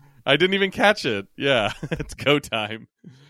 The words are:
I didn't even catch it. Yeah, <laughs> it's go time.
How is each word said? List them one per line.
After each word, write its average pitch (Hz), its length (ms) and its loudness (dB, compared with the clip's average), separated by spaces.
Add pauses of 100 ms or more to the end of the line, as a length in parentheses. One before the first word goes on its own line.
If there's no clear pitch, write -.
(260)
I 139 100 4
didn't 185 180 2
even 196 160 0
catch 208 360 2
it. 101 200 -2 (120)
Yeah, 120 340 2 (100)
<laughs> 151 100 -10
it's 143 200 -8
go - 260 0
time. 110 480 -8 (440)